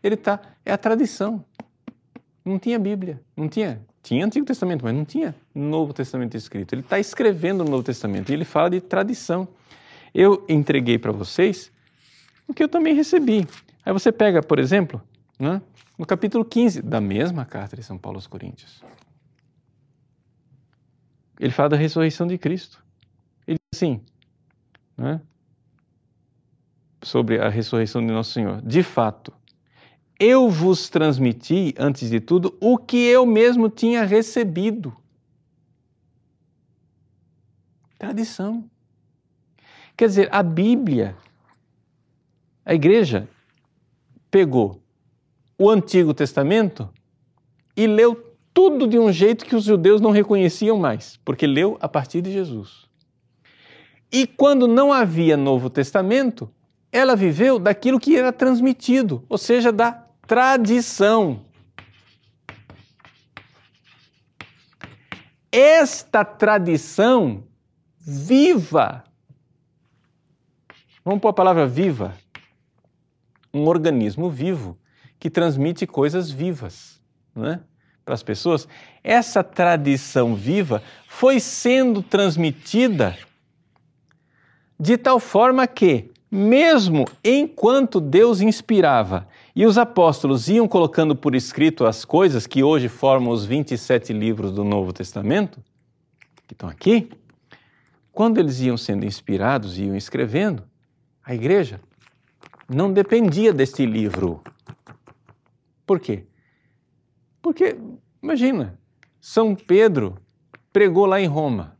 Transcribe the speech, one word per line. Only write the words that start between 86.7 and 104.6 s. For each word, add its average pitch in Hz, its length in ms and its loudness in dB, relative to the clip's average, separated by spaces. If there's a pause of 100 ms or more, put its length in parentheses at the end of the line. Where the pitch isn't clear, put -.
enquanto 262 760 2
Deus 185 420 4
inspirava 143 840 0 (280)
e 202 100 4
os 208 100 6
apóstolos 156 720 2
iam 220 200 2
colocando 160 480 0
por 135 180 -2
escrito 135 500 0
as 110 220 0
coisas 151 400 0
que 135 160 -2
hoje 139 260 2
formam 127 440 0
os 113 120 -2
vinte 139 280 -4
e 120 60 -4
sete 120 360 -2
livros 107 380 -4
do 101 120 -6
Novo 98 300 -2
Testamento, 110 680 -4 (840)
que - 80 -20
estão - 160 -12
aqui, 226 400 0 (1000)
quando 220 260 0
eles 139 220 0
iam 123 180 -2
sendo 101 260 -6
inspirados 98 760 -4
e 98 60 -6
iam 98 100 -6
escrevendo, 127 680 -6 (600)
a 127 100 -12
igreja 123 480 -2 (880)
não 175 240 -2
dependia 202 580 2
deste 135 320 -2
livro. 95 600 -4 (1400)